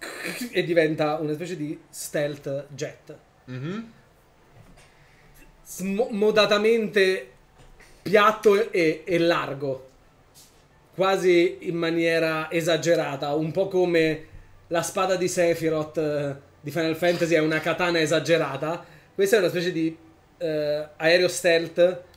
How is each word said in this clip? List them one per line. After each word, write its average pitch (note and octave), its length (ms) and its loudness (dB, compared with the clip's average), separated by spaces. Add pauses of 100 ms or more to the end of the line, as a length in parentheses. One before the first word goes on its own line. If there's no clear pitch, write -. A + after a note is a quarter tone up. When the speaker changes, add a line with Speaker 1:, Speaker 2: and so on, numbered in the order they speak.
(500)
Speaker 1:
e F#3 140 -2
diventa D#3 540 0
una D3+ 160 -4
specie F3 200 -8
di D3+ 240 -8 (120)
stealth D3 800 -8
jet. C#3+ 460 -14 (300)
Speaker 2:
Mhm. E3 480 -10 (1700)
Speaker 1:
Smo-, G3 460 -4
modatamente G#3 1160 2 (680)
piatto G#3 720 2
e, D#3+ 320 0
e E3+ 140 -2
largo, C#3 680 -2 (1040)
quasi F3+ 640 2 (100)
in E3+ 80 -4
maniera E3 760 0
esagerata, D#3 840 0
un D#3 180 -2
po' F#3+ 160 -2
come E3 580 0 (420)
la E3+ 120 -2
spada F#3 360 -2
di F3 120 -2
Sephiroth, D#3+ 720 0
eh, D3 380 -2 (220)
di C#3+ 120 -10
Final D#3+ 260 -2
Fantasy E3+ 380 2
è D#3+ 40 4
una D#3 220 2
katana E3+ 400 0
esagerata. D#3 840 0 (320)
Questa G3 220 2
è G#3 40 4
una F3 100 2
specie F3 220 -2
di, D#3+ 220 -2 (440)
eh, D3+ 580 -4
aereo E3+ 320 4
stealth F3 760 2 (140)